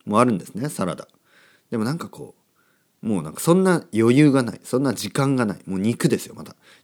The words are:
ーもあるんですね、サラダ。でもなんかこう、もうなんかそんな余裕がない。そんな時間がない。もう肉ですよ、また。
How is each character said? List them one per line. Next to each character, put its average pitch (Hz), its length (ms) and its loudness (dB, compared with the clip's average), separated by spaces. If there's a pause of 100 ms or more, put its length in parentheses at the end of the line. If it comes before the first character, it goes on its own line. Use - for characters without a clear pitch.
ー 104 40 -6
も 104 100 4
あ 123 40 8
る 123 80 2
ん 92 60 0
で 85 80 -10
す - 80 -20
ね、 139 140 -4
サ 98 160 -6
ラ 82 120 -4
ダ。 - 100 -16 (640)
で 120 80 -4
も 107 60 0
な 127 80 -2
ん 165 60 -6
か 101 100 -12
こ - 260 -16 (680)
う、 - 40 -6
も 101 140 0
う - 20 -6
な 76 80 -8
ん - 20 -14
か - 80 -14
そ 165 140 4
ん 190 80 4
な 185 320 2
余 117 220 4
裕 147 160 6
が 131 100 4
な 107 140 -6
い。 - 80 -20
そ 127 160 -2
ん - 20 -2
な 135 100 0
時 - 200 -8
間 139 240 0
が 123 100 0
な 95 80 -4
い。 - 100 -20
も 95 120 -6
う - 20 -4
肉 113 300 0
で 95 100 2
す - 80 -8
よ、 - 80 -18
ま - 100 -14
た。 - 120 -20 (280)